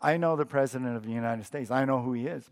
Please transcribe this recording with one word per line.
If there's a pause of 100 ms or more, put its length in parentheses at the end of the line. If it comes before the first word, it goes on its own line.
I
know
the
President
of
the
United
States.
I
know
who
he
is."